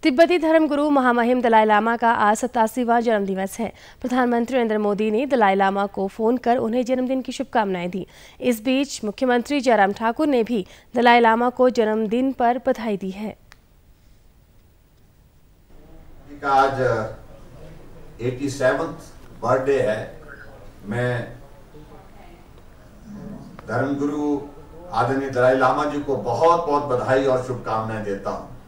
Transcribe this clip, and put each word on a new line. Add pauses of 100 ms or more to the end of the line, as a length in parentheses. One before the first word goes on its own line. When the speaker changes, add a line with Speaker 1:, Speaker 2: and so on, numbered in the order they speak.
Speaker 1:
तिब्बती
धर्मगुरु
महामहिम
दलाई
लामा
का
आज
सतासीवां
जन्मदिवस
है। (280)
प्रधानमंत्री
नरेंद्र
मोदी
ने
दलाई
लामा
को
फोन
कर
उन्हें
जन्मदिन
की
शुभकामनाएं
दी। (340)
इस
बीच
मुख्यमंत्री
जयराम
ठाकुर
ने
भी (280)
दलाई
लामा
को
जन्मदिन
पर
बधाई
दी
है। (3000)
Speaker 2:
आज (1400)
एटी
सेवंथ (480)
बर्थडे
है। (640)
मैं (2250)
धर्मगुरु (520)
आदरणीय
दलाई
लामा
जी
को
बहुत-बहुत
बधाई
और
शुभकामनाएं
देता
हूं (180)